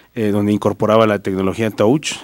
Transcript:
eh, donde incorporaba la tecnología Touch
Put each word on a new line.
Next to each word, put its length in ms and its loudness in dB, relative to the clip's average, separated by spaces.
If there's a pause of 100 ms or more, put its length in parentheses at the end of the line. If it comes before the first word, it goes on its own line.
(140)
eh, 160 -2
donde 220 0
incorporaba 540 2
la 140 0
tecnología 500 -2
Touch 540 0